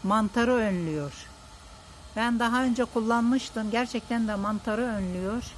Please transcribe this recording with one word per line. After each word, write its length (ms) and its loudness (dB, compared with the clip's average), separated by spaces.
Mantarı 500 2
önlüyor. 580 0
Ben 240 2
daha 240 2
önce 220 2
kullanmıştım. 840 2
Gerçekten 560 0
de 80 -2
mantarı 460 -2
önlüyor. 640 -2